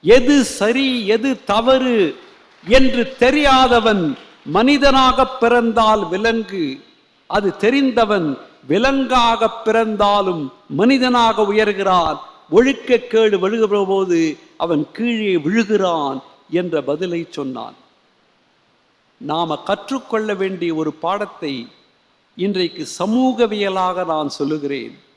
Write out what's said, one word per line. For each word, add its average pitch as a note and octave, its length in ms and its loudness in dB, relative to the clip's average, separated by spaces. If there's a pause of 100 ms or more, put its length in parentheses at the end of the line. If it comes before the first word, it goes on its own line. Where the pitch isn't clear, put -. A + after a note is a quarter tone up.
எது B3 420 6
சரி, A#3+ 640 -2
எது A3+ 380 -2
தவறு A#3 760 2 (500)
என்று A#3+ 480 4
தெரியாதவன் A#3+ 1000 2 (260)
மனிதனாக C4 800 2
பிறந்தால் A3+ 840 0
விலங்கு, F#3+ 720 -4 (460)
அது G3 300 -2
தெரிந்தவன் G#3+ 840 0 (280)
விலங்காக A#3 840 0
பிறந்தாலும் G3+ 1040 -2 (160)
மனிதனாக A#3 760 2
உயர்கிறான். F#3+ 760 0 (340)
ஒழுக்கக்கேடு A3+ 840 2
வழுகுகிற G3+ 480 0
போது F3+ 520 0 (180)
அவன் D#3+ 360 2
கீழே A3 440 -2
விழுகிறான் F3 840 0 (300)
என்ற D#3+ 320 -2
பதிலை E3 480 -4
சொன்னான். C3 440 -10 (1400)
நாம D#3 400 -6
கற்றுக்கொள்ள G#3+ 760 -6
வேண்டிய F#3 400 -4
ஒரு D#3 180 -4
பாடத்தை E3 760 -8 (680)
இன்றைக்கு F3+ 520 -4 (100)
சமூகவியலாக G3+ 1040 0
நான் D#3 240 -2
சொல்லுகிறேன். C#3+ 680 -6 (180)